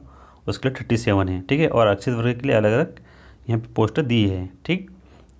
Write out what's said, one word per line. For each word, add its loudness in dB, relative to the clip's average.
उसके -2
लिए -8
थर्टी 0
सेवन 2
है, -4
ठीक -2
है, 2
और 4
आरक्षित 0
वर्ग -2
के -6
लिए 2
अलग-अलग 2
यहाँ 0
पे -16
पोस्ट 0
दी 2
है, -6
ठीक। -6